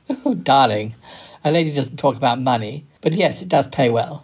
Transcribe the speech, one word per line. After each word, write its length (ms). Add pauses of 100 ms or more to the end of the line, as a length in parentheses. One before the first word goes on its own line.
<laughs> 160
Oh, 100
darling, 600 (480)
a 80
lady 220
doesn't 240
talk 180
about 240
money, 460 (160)
but 120
yes, 280
it 80
does 180
pay 220
well. 340